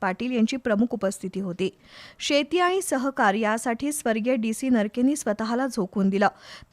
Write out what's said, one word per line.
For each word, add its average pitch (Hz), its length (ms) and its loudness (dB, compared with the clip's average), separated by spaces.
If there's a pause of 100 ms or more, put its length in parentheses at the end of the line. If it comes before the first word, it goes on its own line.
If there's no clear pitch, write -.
पाटील 233 340 -2
यांची 226 220 2
प्रमुख 233 360 0
उपस्थिती 190 460 -4
होती. 185 300 -4 (500)
शेती 294 400 2
आणि 359 220 2
सहकार 262 520 2
यासाठी 226 580 -2
स्वर्गीय 233 440 0
डीसी 226 340 -2
नरकेंनी 247 460 2
स्वतःला 233 520 -2
झोकून 196 420 0
दिलं. 196 180 4 (460)